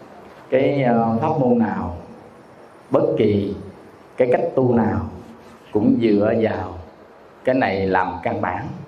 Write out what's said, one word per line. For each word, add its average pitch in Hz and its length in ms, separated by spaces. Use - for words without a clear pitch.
cái, 139 320
à, 120 120
pháp 160 200
môn 120 180
nào, 95 380
bất 139 140
kỳ 101 360
cái 131 160
cách - 80
tu 123 200
nào 101 260
cũng 107 300
dựa 107 380
vào 95 340
cái 131 100
này 98 320
làm 92 260
căn 113 180
bản. 92 260